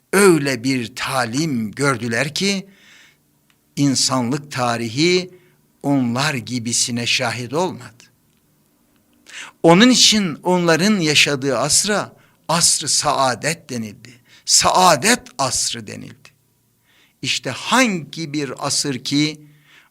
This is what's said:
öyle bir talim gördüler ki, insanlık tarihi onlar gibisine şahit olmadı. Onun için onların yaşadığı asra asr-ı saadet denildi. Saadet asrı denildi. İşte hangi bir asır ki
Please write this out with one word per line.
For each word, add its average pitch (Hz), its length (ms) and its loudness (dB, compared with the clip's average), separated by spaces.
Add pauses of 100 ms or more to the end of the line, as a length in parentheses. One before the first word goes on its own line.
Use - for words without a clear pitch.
(140)
öyle 147 520 4
bir 127 320 -2
talim 127 760 -4
gördüler 123 640 -2
ki, 190 320 -2 (1120)
insanlık 135 760 0
tarihi 131 800 0 (520)
onlar 139 520 0
gibisine 117 720 -4
şahit 120 460 -4
olmadı. 151 520 -6 (1600)
Onun 185 280 8
için 202 520 2
onların 180 580 2
yaşadığı 143 580 0
asra 156 540 -2 (360)
asr-ı 160 400 0
saadet 135 800 -2
denildi. 110 400 -12 (340)
Saadet 180 760 4 (180)
asrı 120 480 -4
denildi. 107 420 -16 (920)
İşte - 280 -6
hangi 165 840 -2
bir 139 340 -6
asır 135 380 -4
ki 151 420 -2 (440)